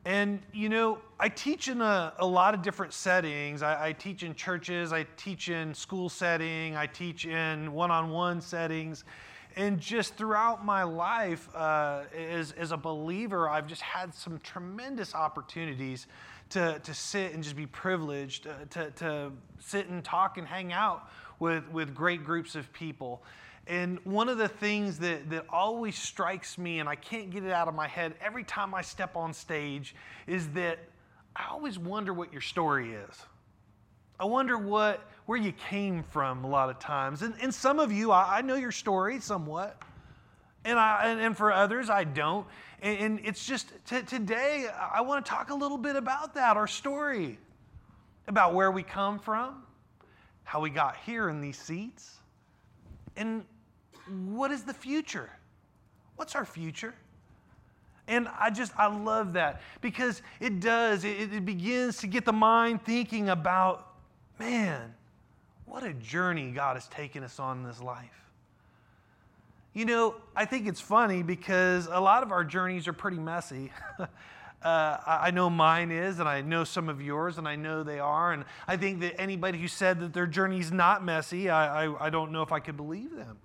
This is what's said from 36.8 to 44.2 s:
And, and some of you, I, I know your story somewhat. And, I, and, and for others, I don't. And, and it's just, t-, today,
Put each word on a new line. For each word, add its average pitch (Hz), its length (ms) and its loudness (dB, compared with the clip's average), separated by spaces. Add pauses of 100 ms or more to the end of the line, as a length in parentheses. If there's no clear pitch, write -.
And, 226 180 -4
and 254 120 -2
some 285 280 2
of 269 100 4
you, 208 220 4
I, 185 260 8
I - 40 2
know 262 140 0
your 254 160 -2
story 202 480 0
somewhat. 180 600 -4 (840)
And, 233 140 4
I, 220 280 6
and, 226 140 2
and 220 160 2
for 214 160 6
others, 208 380 4
I 202 140 4
don't. 156 420 0 (360)
And, 208 160 0
and 214 260 0
it's 208 200 -4
just, - 280 -4 (120)
t-, 247 180 -2
today, 247 680 0